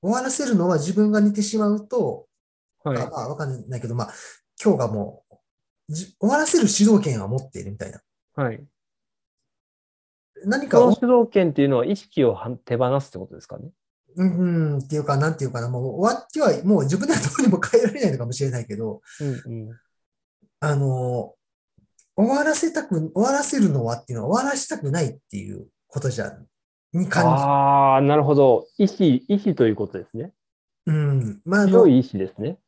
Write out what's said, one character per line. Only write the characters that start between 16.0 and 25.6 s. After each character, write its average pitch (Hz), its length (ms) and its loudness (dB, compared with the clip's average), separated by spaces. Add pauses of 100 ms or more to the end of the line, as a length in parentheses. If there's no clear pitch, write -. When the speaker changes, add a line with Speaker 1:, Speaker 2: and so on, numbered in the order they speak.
Speaker 1:
終 226 160 0
わ - 60 -12
っ - 60 -20
て 311 120 -6
は、 226 120 4 (120)
も 190 160 4
う - 20 0
自 143 160 0
分 269 80 -4
で 330 80 6
は - 60 6
ど - 60 0 (120)
う - 40 0
に 247 60 4
も 185 120 2
変 - 200 2
え 240 40 0
ら 208 80 0
れ 285 100 -8
な 208 60 2
い 143 40 0
の 127 60 -6
か 120 80 -6
も 120 60 -8
し 131 120 -6
れ 131 60 -2
な 123 100 -6
い 107 60 -10
け 104 100 -10
ど、 107 240 -8 (200)
Speaker 2:
う 131 300 -8
ん、 - 20 -10 (100)
う 110 100 -16
ん。 113 80 -20 (800)
Speaker 1:
あ 147 140 -2
の、 127 600 -4 (840)
終 220 120 2
わ 285 140 0
ら 302 100 2
せ 320 180 4
た - 120 -6
く、 160 300 -4
終 196 80 0
わ 262 100 2
ら 285 100 0
せ 285 160 4
る 202 100 4
の 139 160 0
は 117 120 -4
っ - 80 -18
て 123 100 -12
い - 20 -8
う 110 40 -8
の 120 100 -6
は、 196 60 0
終 262 100 -2
わ 277 60 -4
ら 269 40 -2
せ - 120 -4
た 311 100 -8
く 139 120 -6
な 165 120 -2
い 214 80 -4
っ - 80 -18 (120)
て 101 60 -12
い 98 180 -12
う 92 120 -16 (200)